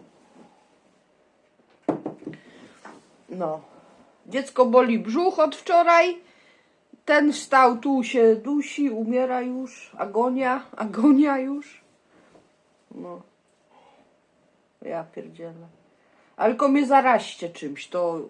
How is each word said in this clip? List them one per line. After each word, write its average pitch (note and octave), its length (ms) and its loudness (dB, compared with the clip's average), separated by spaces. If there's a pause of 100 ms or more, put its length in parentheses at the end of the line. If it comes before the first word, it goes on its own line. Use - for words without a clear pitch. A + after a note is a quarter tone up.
(3250)
No. D#3+ 320 -8 (680)
Dziecko B3 380 0
boli A#3 340 4
brzuch E4 400 -2
od D4+ 160 2
wczoraj. E4+ 640 4 (880)
Ten C#4+ 280 2
wstał, B3+ 440 4
tu C4+ 260 -2
się A3+ 320 4
dusi, C#4+ 540 -4
umiera B3 520 -2
już. B3+ 560 -10
Agonia, B3+ 680 -2 (120)
agonia C4 640 2
już. C#4 420 -10 (1080)
No. F3 300 -16 (1600)
Ja D#3+ 220 -8
pierdzielę. E3 640 -18 (680)
Ale A3+ 160 0
tylko C#4 140 0
mnie C#4 180 2
zaraźcie B3+ 640 2
czymś, - 380 -14
to E3+ 420 -4